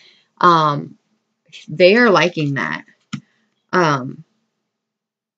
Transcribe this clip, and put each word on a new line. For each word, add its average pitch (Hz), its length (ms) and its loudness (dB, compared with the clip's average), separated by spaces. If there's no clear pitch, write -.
um, 160 580 0
they 180 260 4
are 240 160 4
liking 160 440 0
that. 80 300 -8
Um, 151 520 -4